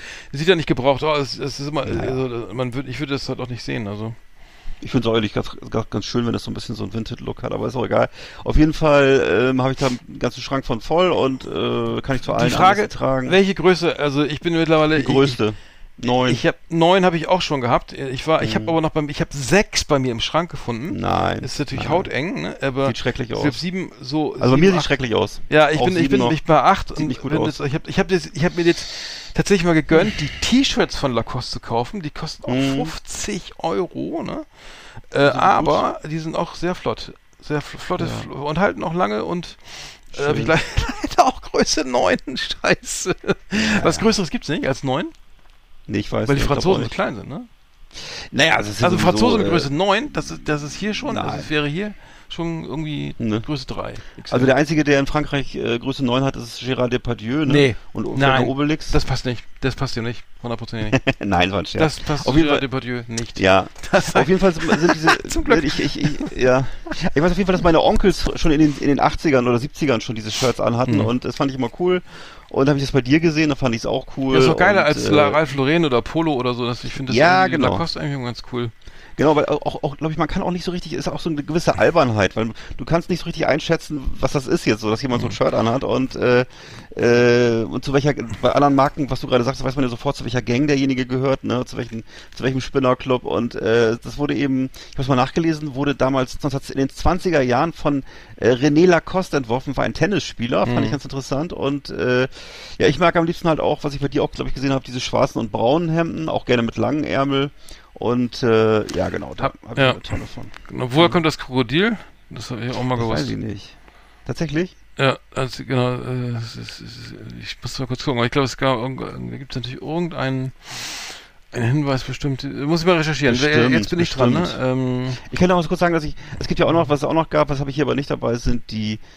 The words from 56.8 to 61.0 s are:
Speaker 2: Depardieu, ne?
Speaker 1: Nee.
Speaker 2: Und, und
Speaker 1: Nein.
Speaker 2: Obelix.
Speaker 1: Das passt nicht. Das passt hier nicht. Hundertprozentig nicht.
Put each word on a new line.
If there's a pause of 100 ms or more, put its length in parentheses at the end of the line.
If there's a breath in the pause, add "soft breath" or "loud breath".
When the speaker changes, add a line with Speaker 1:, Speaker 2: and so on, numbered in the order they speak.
Speaker 2:
Depardieu,
ne?
Speaker 1:
Nee. (160 soft breath)
Speaker 2:
Und,
und
Speaker 1:
Nein.
Speaker 2:
Obelix.
Speaker 1:
Das
passt
nicht. (160)
Das
passt
hier
nicht. (180)
Hundertprozentig
nicht.